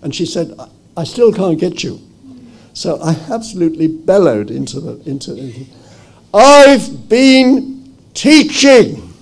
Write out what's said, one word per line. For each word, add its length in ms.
And 120
she 120
said, 340
I, 100
I 60
still 300
can't 260
get 240
you. 160
So 280
I 140
absolutely 560
bellowed 640
into 280
the, 300
into, 260
into, 300
I've 760
been 840
teaching. 1080